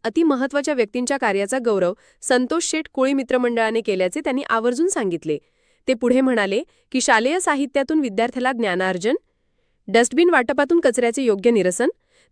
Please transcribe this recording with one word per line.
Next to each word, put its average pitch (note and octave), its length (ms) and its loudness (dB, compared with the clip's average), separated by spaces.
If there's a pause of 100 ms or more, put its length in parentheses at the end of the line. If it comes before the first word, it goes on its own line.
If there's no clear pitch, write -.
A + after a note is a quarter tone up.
अतिमहत्त्वाच्या C#4 720 0
व्यक्तींच्या B3 440 -2
कार्याचा G3+ 480 -2
गौरव F#3+ 280 0 (280)
संतोष B3+ 420 0
शेठ D#4+ 300 -4
कोळी C4+ 200 0
मित्रमंडळाने A#3+ 680 0
केल्याचे F#3+ 380 -2
त्यांनी C#4 300 -2
आवर्जून A#3+ 380 0
सांगितले. E3+ 500 -4 (500)
ते C4 60 2
पुढे B3 280 2
म्हणाले A3+ 400 0 (300)
की, C4 100 -2
शालेय B3+ 380 2
साहित्यातून D4 600 0
विद्यार्थ्याला B3 520 -2
ज्ञानार्जन, F#3 640 -2 (720)
डस्टबिन B3 420 4
वाटपातून C#4+ 500 2
कचऱ्याचे A#3+ 440 0
योग्य A3 280 2
निरसन, G#3 380 2 (420)